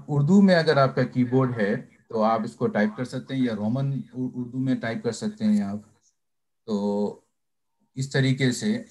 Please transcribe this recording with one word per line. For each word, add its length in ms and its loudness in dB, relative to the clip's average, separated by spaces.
اردو 340 6
میں 120 8
اگر 220 4
آپ 180 4
کا 80 2
کی 220 0
بورڈ 360 0
ہے 160 0
تو 140 -2
آپ 220 2
اس 100 -10
کو 120 -2
type 300 0
کر 80 -6
سکتے 300 -10
ہیں، 100 0
یا 120 -2
Roman 360 -2
ار-، 420 -8
اردو 240 -8
میں 180 0
type 280 -6
کر 80 -2
سکتے 320 -6
ہیں 180 4
آپ۔ 160 -6
تو 560 -4
اس 160 -6
طریقے 420 0
سے 380 -4